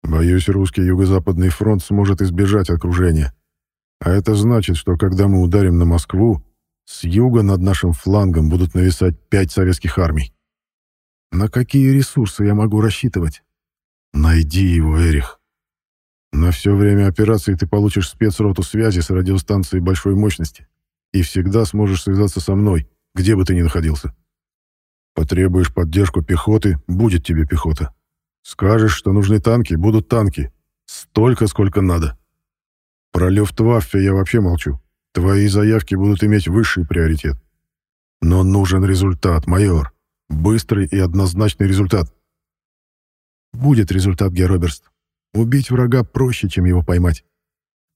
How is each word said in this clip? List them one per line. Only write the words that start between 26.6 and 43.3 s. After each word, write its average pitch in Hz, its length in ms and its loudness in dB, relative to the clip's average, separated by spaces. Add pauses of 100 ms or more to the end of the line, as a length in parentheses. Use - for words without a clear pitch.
будет 92 380 0
тебе 80 220 -2
пехота. 78 480 -4 (480)
Скажешь, 107 520 0
что - 180 -2
нужны 104 280 2
танки — 117 340 0
будут 104 340 0
танки. 104 440 -2 (320)
Столько, - 640 0
сколько 101 340 0
надо. 85 380 -2 (960)
Про 90 160 2
Люфтваффе 104 720 0
я 98 100 2
вообще 98 280 0
молчу. 82 400 -2 (320)
Твои 98 340 0
заявки 104 480 0
будут 98 300 0
иметь 104 240 2
высший 95 360 0
приоритет. 78 520 -2 (840)
Но 90 220 2
нужен 95 420 2
результат, 92 640 0
майор. 87 480 0 (340)
Быстрый 98 600 0
и 98 100 -2
однозначный 95 720 0
результат». 95 440 0 (1400)